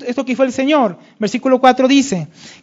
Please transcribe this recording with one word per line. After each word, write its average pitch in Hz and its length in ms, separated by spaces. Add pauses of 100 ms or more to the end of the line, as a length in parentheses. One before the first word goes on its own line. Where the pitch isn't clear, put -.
esto 247 180
que 247 120
fue 269 100
el 254 60
Señor? 269 480 (180)
Versículo 247 420
cuatro 254 280
dice, 240 400 (360)